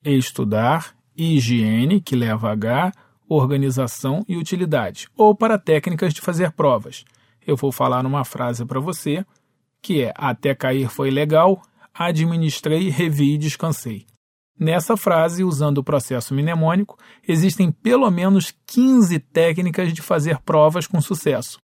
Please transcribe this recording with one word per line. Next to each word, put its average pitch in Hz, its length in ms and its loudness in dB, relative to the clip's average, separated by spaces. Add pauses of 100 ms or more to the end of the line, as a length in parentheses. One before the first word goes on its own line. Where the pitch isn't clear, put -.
estudar, 127 920 0 (200)
higiene, 123 840 2
que 135 140 -6
leva 110 360 -2
H, 120 400 -2 (380)
organização 135 960 -2
e 175 120 -6
utilidade, 156 800 -4
ou 214 180 6
para 220 240 0
técnicas 160 540 0
de - 80 -10
fazer 175 320 -2
provas. 127 500 -2 (420)
Eu 147 120 0
vou 135 160 -2
falar 127 320 0
uma 135 180 -2
frase 123 400 -6
para 131 160 -6
você, 156 460 -6 (560)
que 151 220 0
é: 113 120 -4
"Até 139 400 -2
cair 131 320 -2
foi 135 240 -4
legal, 156 500 2 (320)
administrei, 165 920 -2
revi 147 460 0
e 151 40 0
descansei." 147 680 -6 (520)
Nessa 170 380 0
frase, 170 480 2
usando 147 360 0
o 135 40 -4
processo 135 500 -4
mnemônico, 160 640 0 (300)
existem 175 420 2
pelo 240 400 2
menos 180 440 2 (120)
quinze 240 540 4
técnicas 170 720 0
de 160 100 -8
fazer 156 380 -2
provas 156 480 2
com 165 140 0
sucesso. 147 640 -4